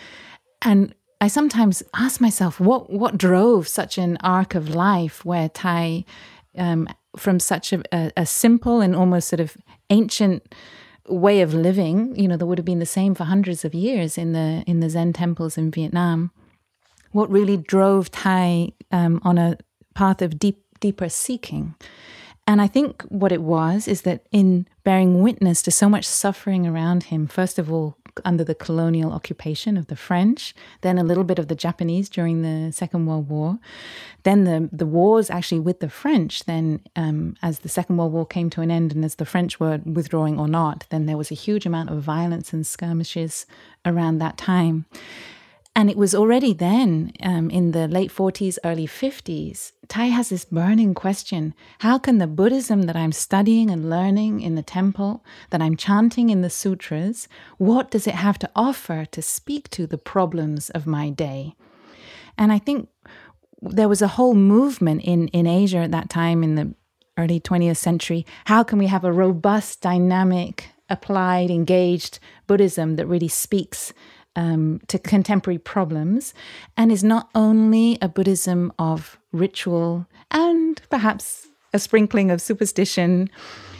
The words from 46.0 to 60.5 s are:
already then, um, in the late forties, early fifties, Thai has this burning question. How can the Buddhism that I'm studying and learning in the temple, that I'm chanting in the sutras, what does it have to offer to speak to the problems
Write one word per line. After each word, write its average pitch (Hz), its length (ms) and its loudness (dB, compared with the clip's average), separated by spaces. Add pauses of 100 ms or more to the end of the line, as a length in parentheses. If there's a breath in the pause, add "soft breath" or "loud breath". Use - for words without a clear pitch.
already 226 380 4
then, 175 640 0 (100)
um, 165 260 0
in 175 220 2
the 160 160 0
late 180 240 -2
forties, 190 540 -4
early 165 200 -2
fifties, 156 840 -8 (160)
Thai 233 200 -2
has 240 200 0
this 180 160 -6
burning 190 500 2
question. 170 600 -6 (260 soft breath)
How 240 180 2
can 262 200 2
the 175 100 2
Buddhism 202 560 2
that 165 140 -2
I'm 160 160 0
studying 214 560 2
and 165 200 -2
learning 202 520 0
in 165 140 -2
the 156 80 -4
temple, 196 600 -2 (260 loud breath)
that 165 120 -2
I'm 160 160 0
chanting 226 520 2
in 190 120 2
the 180 80 -2
sutras, 185 800 -6 (280 loud breath)
what 233 320 2
does 214 160 -2
it 214 100 -4
have 196 240 0
to - 140 -10
offer 202 520 -2
to - 160 -12
speak - 480 -8
to 165 180 -6
the 151 100 -6
problems 156 720 -4